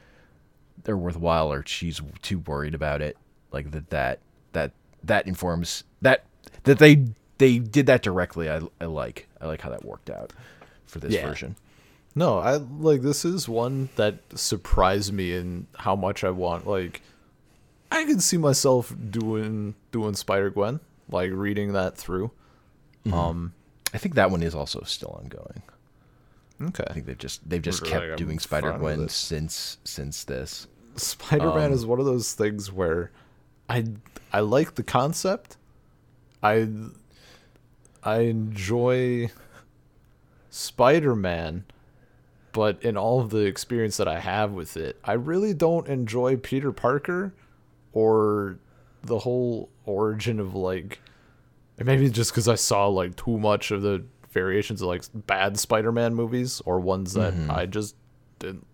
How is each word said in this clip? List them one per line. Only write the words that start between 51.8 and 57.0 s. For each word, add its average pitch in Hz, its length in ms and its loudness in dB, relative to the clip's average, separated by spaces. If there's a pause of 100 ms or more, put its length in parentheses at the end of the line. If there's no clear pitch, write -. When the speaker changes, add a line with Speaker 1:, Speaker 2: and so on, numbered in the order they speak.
Speaker 2:
maybe 135 240 6
just 117 240 0
'cause 113 140 2
I 117 80 6
saw, 101 320 4
like, 92 280 2
too 117 220 -2
much 104 340 2
of 101 100 0
the 101 220 0 (280)
variations 95 500 0
of, 92 60 -2
like, 90 160 -2 (100)
bad 98 460 0
Spider-Man 117 560 2
movies 123 500 -2
or 92 140 2
ones 92 340 -2